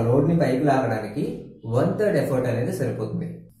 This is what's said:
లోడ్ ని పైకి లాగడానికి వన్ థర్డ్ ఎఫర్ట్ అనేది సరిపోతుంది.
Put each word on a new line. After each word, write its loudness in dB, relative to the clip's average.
లోడ్ 4
ని 4
పైకి 2
లాగడానికి -2
వన్ 4
థర్డ్ 2
ఎఫర్ట్ 0
అనేది -2
సరిపోతుంది. -4